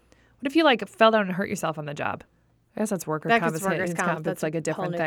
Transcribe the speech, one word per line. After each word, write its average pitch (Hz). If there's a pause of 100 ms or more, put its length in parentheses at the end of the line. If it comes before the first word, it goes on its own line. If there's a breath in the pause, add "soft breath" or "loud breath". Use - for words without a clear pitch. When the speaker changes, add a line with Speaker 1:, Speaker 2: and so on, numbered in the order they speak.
(440 soft breath)
Speaker 1:
if 277
you, 320
like, 233
fell 226
down 220
and 185
hurt 180
yourself 160
on 151
the 147
job? - (520)
I 214
guess 214
that's 185
worker 156
Speaker 2:
That -
gets 165
Speaker 1:
compensation. 185
Speaker 2:
workers' 180
comp. 175
Speaker 1:
It's 156
Speaker 2:
That's 175
Speaker 1:
like, 156
a 165
Speaker 2:
a 160
whole 185
Speaker 1:
different - (160)